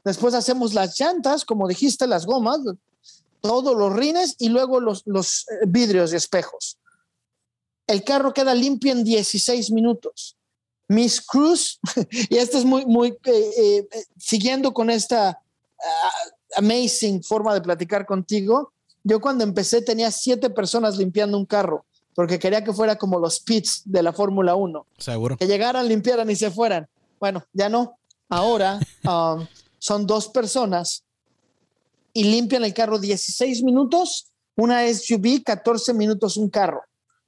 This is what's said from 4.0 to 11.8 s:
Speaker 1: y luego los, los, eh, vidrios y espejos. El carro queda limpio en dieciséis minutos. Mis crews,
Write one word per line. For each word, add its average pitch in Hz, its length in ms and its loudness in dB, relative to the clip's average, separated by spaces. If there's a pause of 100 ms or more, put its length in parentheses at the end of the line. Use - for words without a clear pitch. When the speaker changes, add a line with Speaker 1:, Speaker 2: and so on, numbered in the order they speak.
Speaker 1:
y 233 100 0
luego 254 300 2
los, 214 260 -2
los, 190 380 -2
eh, 214 240 -2
vidrios 185 440 2
y 170 40 -2
espejos. - 640 -4 (1040)
El 202 180 0
carro 269 300 0
queda 269 220 2
limpio 262 360 2
en 247 120 0
dieciséis 214 680 0
minutos. 226 680 -2 (520)
Mis 220 340 2
crews, - 600 0